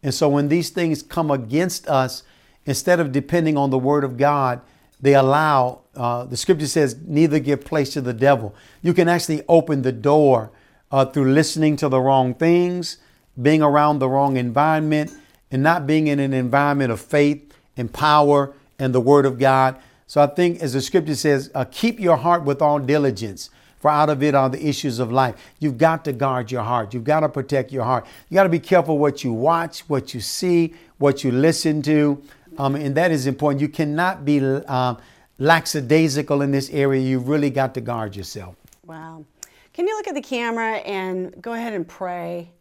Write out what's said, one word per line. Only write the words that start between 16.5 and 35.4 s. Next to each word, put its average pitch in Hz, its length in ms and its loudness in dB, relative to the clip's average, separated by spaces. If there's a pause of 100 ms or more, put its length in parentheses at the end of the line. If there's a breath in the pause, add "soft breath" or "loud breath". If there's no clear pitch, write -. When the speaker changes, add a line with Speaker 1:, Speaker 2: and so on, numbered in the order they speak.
Speaker 1:
of 107 100 -6
faith 147 500 0 (240 soft breath)
and 117 160 -6
power 147 600 2 (260 loud breath)
and 131 160 -2
the 127 60 4
Word 139 240 6
of 127 120 0
God. 131 380 2 (320 soft breath)
So - 140 2
I 143 60 6
think, 170 340 0
as 139 120 -6
the 135 80 -2
Scripture 151 340 -2
says, 139 400 0
uh, 131 140 -2
"Keep 233 300 -4
your 175 180 2
heart 170 260 0
with 139 180 -2
all 147 180 2
diligence, 127 680 -2 (300 soft breath)
for 147 100 0
out 151 200 2
of 139 120 0
it 147 140 2
are 135 140 4
the 135 160 -8
issues 139 340 -4
of 117 120 -4
life." 127 240 0 (240 loud breath)
You've 139 200 -4
got 160 260 0
to 143 80 -6
guard 127 380 -4
your 123 100 -4
heart. 110 320 -4
You've 120 100 -8
got 151 180 0
to 151 80 0
protect 135 420 -4
your 131 120 -4
heart. 120 220 -2 (240 loud breath)
You 160 60 -4
gotta 190 140 4
be 165 100 0
careful 143 400 2
what 143 240 0
you 123 100 -2
watch, 165 540 -2
what 139 260 -6
you 120 80 -10
see, 170 540 -2 (240 loud breath)
what 139 240 2
you 131 80 0
listen 151 520 0
to, 147 380 2 (380 loud breath)
um, 139 160 -2
and 143 200 -4
that 170 160 2
is 139 140 -2
important. 139 360 -2
You 147 80 -2
cannot 160 540 -4
be, 143 160 0 (280)
um, 127 300 -2 (420 soft breath)
lackadaisical 151 1040 0